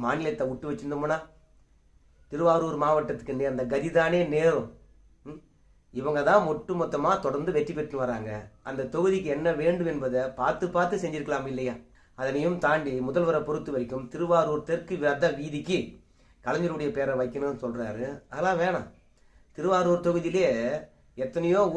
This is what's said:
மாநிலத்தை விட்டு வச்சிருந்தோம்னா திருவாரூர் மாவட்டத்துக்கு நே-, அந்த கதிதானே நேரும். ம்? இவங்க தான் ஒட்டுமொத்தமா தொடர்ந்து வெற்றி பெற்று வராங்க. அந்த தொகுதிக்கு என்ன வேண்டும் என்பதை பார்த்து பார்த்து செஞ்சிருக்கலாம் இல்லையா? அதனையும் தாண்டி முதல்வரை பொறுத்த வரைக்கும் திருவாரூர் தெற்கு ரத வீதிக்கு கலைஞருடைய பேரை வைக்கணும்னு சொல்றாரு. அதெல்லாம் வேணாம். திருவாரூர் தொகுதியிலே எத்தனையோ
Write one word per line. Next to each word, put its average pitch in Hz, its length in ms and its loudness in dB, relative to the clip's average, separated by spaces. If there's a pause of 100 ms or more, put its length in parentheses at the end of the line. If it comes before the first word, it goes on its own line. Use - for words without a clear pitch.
மாநிலத்தை 139 460 0
விட்டு 147 200 -8
வச்சிருந்தோம்னா 143 480 -2 (1120)
திருவாரூர் 165 500 2
மாவட்டத்துக்கு 147 540 0
நே-, 135 160 0
அந்த 123 120 -2 (100)
கதிதானே 165 440 4 (140)
நேரும். 151 340 4 (640)
ம்? 156 100 -14 (560)
இவங்க 147 260 0 (100)
தான் 196 200 6
ஒட்டுமொத்தமா 160 600 0 (140)
தொடர்ந்து 143 300 -2
வெற்றி 170 200 0
பெற்று 151 260 -6
வராங்க. 110 280 -4 (380)
அந்த 135 260 -4
தொகுதிக்கு 185 420 2
என்ன 160 120 0 (120)
வேண்டும் 170 320 2
என்பதை 131 300 0 (180)
பார்த்து 151 340 0
பார்த்து 175 280 2
செஞ்சிருக்கலாம் 147 500 -4
இல்லையா? 127 220 -4 (440)
அதனையும் 147 460 0
தாண்டி 147 280 2 (140)
முதல்வரை 160 400 2
பொறுத்த 151 280 -4
வரைக்கும் 127 380 -4
திருவாரூர் 160 560 2
தெற்கு 165 380 -2
ரத 143 320 2
வீதிக்கு 151 400 -4 (640)
கலைஞருடைய 151 540 -2
பேரை 135 240 0
வைக்கணும்னு 139 420 -4
சொல்றாரு. 117 400 -4 (280)
அதெல்லாம் 170 300 0
வேணாம். 175 240 0 (680)
திருவாரூர் 175 500 2
தொகுதியிலே 170 400 2 (720)
எத்தனையோ 170 440 2 (140)